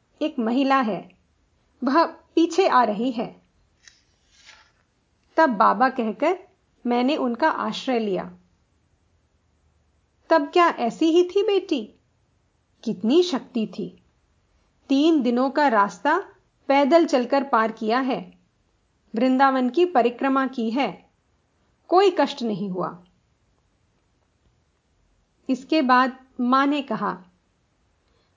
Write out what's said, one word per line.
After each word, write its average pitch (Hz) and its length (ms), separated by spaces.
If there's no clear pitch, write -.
एक 302 160
महिला 262 420
है, 196 380
वह 277 220
पीछे 339 600
आ 247 160
रही 220 260
है।" 220 320
तब 320 140
बाबा 214 380
कहकर 254 500
मैंने 247 300
उनका 247 320
आश्रय 226 500
लिया। 180 400
"तब 302 220
क्या 349 160
ऐसी - 380
ही 339 180
थी 392 180
बेटी? 370 520
कितनी 220 380
शक्ति 247 440
थी। - 360
तीन 294 340
दिनों 247 280
का 294 180
रास्ता 226 500
पैदल 285 380
चलकर 269 380
पार 226 280
किया 226 280
है, 233 380
वृंदावन 262 560
की 349 160
परिक्रमा 262 600
की 233 240
है, 220 400
कोई 381 220
कष्ट 330 320
नहीं 208 280
हुआ।" 175 340
इसके 302 320
बाद 254 360
माँ 262 260
ने 285 160
कहा, 196 420